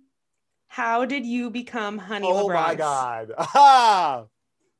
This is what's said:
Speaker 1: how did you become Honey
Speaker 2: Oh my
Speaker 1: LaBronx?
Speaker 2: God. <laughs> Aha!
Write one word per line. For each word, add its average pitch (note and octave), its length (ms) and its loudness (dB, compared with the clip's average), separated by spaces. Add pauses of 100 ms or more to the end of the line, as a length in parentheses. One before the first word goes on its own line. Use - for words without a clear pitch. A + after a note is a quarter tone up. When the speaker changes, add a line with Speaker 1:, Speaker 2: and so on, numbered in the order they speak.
(680)
Speaker 1:
how A#3 380 -4
did B3+ 200 -6
you A#3+ 240 -6
become A3 480 -10
Honey G3 340 -6
Speaker 2:
Oh G3+ 180 0
my E3 260 0
Speaker 1:
LaBronx? - 0 -
Speaker 2:
God. B2+ 600 -4
<laughs> - 20 -12
Aha! F#3+ 880 4 (520)